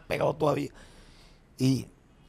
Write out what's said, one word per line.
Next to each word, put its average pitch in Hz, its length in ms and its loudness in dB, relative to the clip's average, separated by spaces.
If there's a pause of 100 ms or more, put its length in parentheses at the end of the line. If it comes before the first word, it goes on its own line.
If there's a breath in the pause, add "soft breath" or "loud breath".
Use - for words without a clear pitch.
pegado - 280 -2
todavía. 147 340 0 (880 soft breath)
Y, 127 300 2 (420)